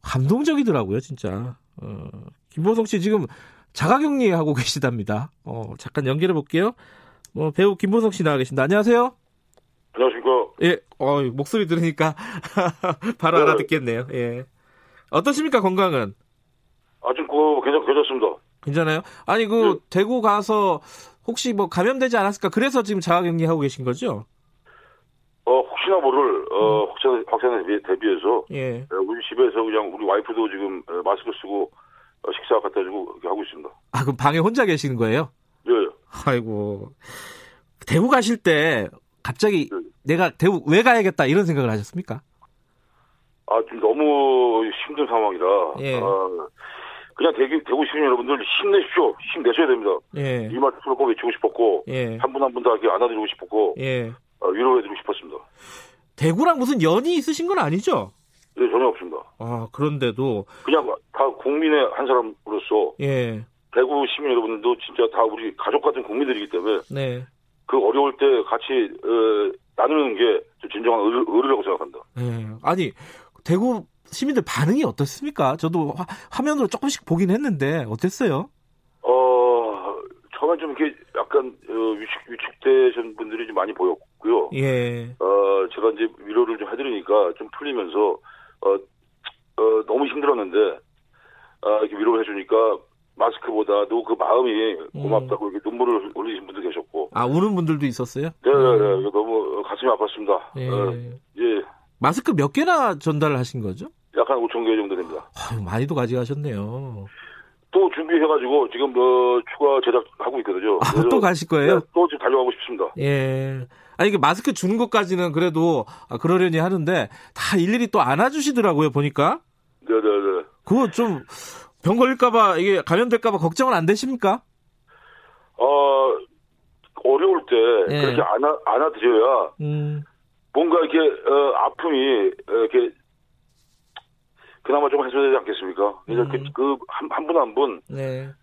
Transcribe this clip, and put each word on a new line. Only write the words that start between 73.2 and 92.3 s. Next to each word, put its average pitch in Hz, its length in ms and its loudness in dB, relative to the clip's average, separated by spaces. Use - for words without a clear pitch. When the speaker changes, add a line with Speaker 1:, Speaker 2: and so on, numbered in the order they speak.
Speaker 1:
대구 208 420 0
시민들 262 420 -2
반응이 190 380 0
어떻습니까? 143 720 -2
저도 160 400 -2
화-, 175 80 -8
화면으로 285 360 -2
조금씩 - 380 -4
보긴 175 260 0
했는데 165 580 0
어땠어요? 175 600 -2
Speaker 2:
어, 123 920 2
처음엔 160 200 0
좀 156 120 -8
이렇게 143 240 -2
약간, 127 360 -2
어, - 40 -8
위축-, 110 580 -4
위축되신 120 840 2
분들이 110 300 -8
좀 110 80 -10
많이 98 180 -2
보였고요. 92 800 0
Speaker 1:
예. 123 640 -2
Speaker 2:
어, 98 560 2
제가 107 160 2
이제 110 160 -2
위로를 110 340 0
좀 101 140 -8
해드리니까 104 640 0
좀 110 200 -14
풀리면서, 104 600 -2
어, 98 80 0
어, 110 280 4
너무 131 220 0
힘들었는데, 123 500 -2
아, 107 200 0
이렇게 104 160 -4
위로를 110 240 2
해주니까 104 340 -4